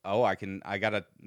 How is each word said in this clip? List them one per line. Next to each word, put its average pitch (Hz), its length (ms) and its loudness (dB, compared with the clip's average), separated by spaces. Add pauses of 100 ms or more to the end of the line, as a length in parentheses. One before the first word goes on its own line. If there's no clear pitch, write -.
"Oh, 101 200 2
I 98 100 4
can, 98 300 -8
I 101 140 -4
gotta 104 260 0 (220)